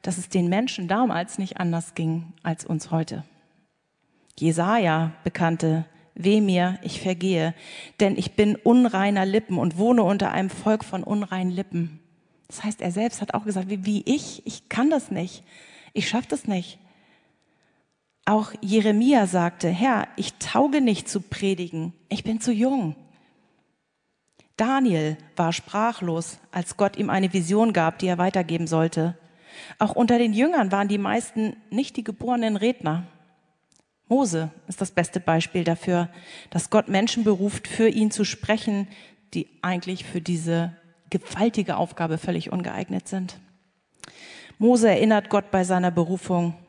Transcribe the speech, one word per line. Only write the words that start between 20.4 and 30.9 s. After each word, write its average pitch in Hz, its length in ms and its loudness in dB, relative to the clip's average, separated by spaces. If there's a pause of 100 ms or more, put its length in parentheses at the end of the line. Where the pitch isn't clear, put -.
nicht 220 280 0
zu 202 100 -4
predigen, 175 760 -4 (160)
ich 202 140 -8
bin 220 160 -2
zu 247 120 0
jung.“ 226 440 0 (1600)
Daniel 220 580 2 (180)
war 170 180 2
sprachlos, 190 840 -4 (120)
als - 260 -6
Gott 202 200 0
ihm 208 140 -2
eine 190 200 2
Vision 196 420 2
gab, 165 260 2
die 185 80 0
er 175 100 0
weitergeben 175 480 0
sollte. 160 500 0 (640)
Auch 214 140 0
unter 240 260 4
den 233 160 2
Jüngern 247 380 2
waren 202 160 2
die 208 100 0